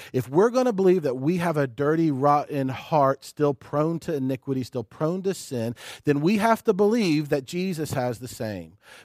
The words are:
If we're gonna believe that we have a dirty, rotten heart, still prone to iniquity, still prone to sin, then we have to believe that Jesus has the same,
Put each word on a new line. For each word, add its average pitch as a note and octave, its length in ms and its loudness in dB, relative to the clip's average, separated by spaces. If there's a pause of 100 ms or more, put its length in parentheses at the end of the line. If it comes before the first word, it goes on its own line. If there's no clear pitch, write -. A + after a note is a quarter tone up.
(140)
If B2+ 160 -2
we're F#3 200 4
gonna B3 240 2
believe F#3 300 4
that C3 140 -2
we D#3 200 0
have E3+ 200 0
a C#3 100 2
dirty, D3+ 420 0
rotten C#3+ 600 2
heart, C3+ 540 0
still D3 300 0
prone D#3 460 -2
to E3 160 -6
iniquity, C3 480 -4
still A#2+ 200 -8
prone E3+ 380 -4
to F#3 140 -4
sin, A#2+ 400 -6 (300)
then C#3+ 160 2
we G3 160 2
have A3 260 2
to A3 100 2
believe F#3+ 560 2
that C#3 160 -2
Jesus F3 480 -4
has B2 240 -2
the B2+ 100 -14
same, F#2+ 520 -8 (260)